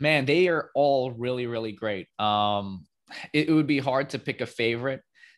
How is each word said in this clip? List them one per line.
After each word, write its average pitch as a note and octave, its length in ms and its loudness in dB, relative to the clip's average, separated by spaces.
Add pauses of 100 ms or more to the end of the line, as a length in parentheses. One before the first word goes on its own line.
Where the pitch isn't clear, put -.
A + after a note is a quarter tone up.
man, D3 240 4
they E3+ 240 4
are D#3+ 260 -2
all C3+ 380 2
really, B2 340 -4
really A2+ 260 -4
great. G2 360 -6 (100)
Um, G#2 680 0 (460)
it, D3+ 160 0
it D#3+ 40 2
would D#3 140 4
be C#3+ 120 0
hard C3+ 320 -2
to C3+ 80 -8
pick - 220 -8
a A#2+ 60 -2
favorite, A#2 560 -2 (360)